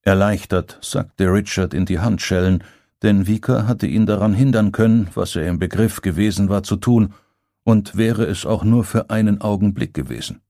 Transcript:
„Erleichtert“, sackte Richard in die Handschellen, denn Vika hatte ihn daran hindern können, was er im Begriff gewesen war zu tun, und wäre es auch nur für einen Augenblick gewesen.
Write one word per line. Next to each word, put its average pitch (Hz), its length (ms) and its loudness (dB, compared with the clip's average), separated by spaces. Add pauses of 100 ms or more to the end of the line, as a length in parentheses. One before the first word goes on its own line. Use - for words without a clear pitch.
„Erleichtert“, 98 800 0
sackte - 500 -2
Richard 95 440 -2
in 90 100 0
die 90 140 -2
Handschellen, 92 640 0 (400)
denn 101 240 2
Vika 110 400 0
hatte 110 180 -2
ihn 101 220 2
daran 104 260 2
hindern 110 380 2
können, 113 420 2
was - 220 -6
er 82 120 -2
im 87 120 -2
Begriff 101 420 -2
gewesen 95 480 0
war 98 140 0
zu 101 140 -4
tun, 110 360 2 (500)
und 107 320 2
wäre 113 300 0
es 85 200 -4
auch 107 180 -2
nur 113 220 2
für - 260 -4
einen 107 300 0
Augenblick 101 520 -2
gewesen. - 560 -10